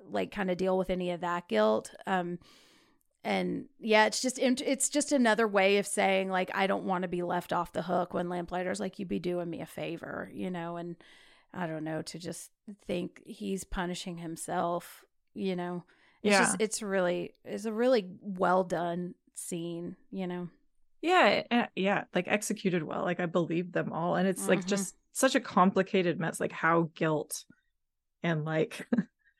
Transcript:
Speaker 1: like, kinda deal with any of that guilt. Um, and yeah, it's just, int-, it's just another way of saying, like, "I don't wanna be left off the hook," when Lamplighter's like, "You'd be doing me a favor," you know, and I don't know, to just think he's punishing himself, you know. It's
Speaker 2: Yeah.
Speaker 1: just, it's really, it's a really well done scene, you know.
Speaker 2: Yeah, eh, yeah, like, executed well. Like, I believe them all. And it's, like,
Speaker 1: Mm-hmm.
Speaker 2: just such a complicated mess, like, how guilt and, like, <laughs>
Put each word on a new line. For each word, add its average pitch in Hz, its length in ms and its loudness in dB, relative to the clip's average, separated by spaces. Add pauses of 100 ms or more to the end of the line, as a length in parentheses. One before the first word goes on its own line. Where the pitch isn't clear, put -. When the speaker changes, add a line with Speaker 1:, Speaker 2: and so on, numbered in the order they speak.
Speaker 1:
like, 196 300 -4
kinda 185 260 -2
deal 185 220 2
with 185 100 0
any 180 220 -2
of 175 100 -4
that 175 280 -4
guilt. 214 460 2 (120)
Um, 175 320 -2 (840)
and 185 440 -2 (100)
yeah, 214 280 6
it's - 160 -2
just, 254 160 -2
int-, 254 240 2
it's 285 260 0
just 294 240 0
another 226 360 4
way 202 300 4
of 202 80 0
saying, 190 440 2
like, 185 240 0
"I 196 120 2
don't 196 180 0
wanna 185 240 -2
be 175 140 -2
left 175 300 -2
off 170 200 -2
the - 100 -4
hook," 180 320 -2
when 180 160 -2
Lamplighter's 180 500 -4
like, 190 180 -8
"You'd 190 100 -8
be 196 100 -2
doing 175 320 -4
me 160 100 -8
a 156 60 -10
favor," - 680 -8
you 196 180 -6
know, 170 260 -8
and 170 200 -10 (560)
I - 140 -6
don't 156 180 -6
know, 160 180 -4
to 165 160 -12
just 165 320 -12 (360)
think 180 400 -6
he's 196 380 -6
punishing 175 540 -6
himself, 170 840 -6 (300)
you 190 220 -2
know. 175 280 -6 (380)
It's 208 100 4
Speaker 2:
Yeah. 196 80 8
Speaker 1:
just, 196 200 4
it's 220 220 -2
really, 180 520 0 (100)
it's 202 200 -8
a 226 80 -4
really 226 360 2 (120)
well 185 440 2
done 175 500 -2 (200)
scene, 170 640 -8 (140)
you 190 160 -4
know. 180 240 -6 (500)
Speaker 2:
Yeah, 311 500 6
eh, 240 160 4 (100)
yeah, 190 280 2 (100)
like, 180 140 0
executed 202 540 0
well. - 220 -4
Like, 175 160 -2
I 180 60 -2
believe 175 460 0
them - 200 -2
all. 165 240 0
And 185 120 2
it's, 190 200 -2
like, 190 120 4
Speaker 1:
Mm-hmm. 180 80 -6
Speaker 2:
just 196 280 -2 (160)
such 262 220 4
a 262 60 4
complicated 185 800 4
mess, 160 200 -2
like, 165 120 -2
how 165 420 4
guilt - 500 -2 (800)
and, 160 220 0
like, 160 480 -2
<laughs> - 200 -6 (280)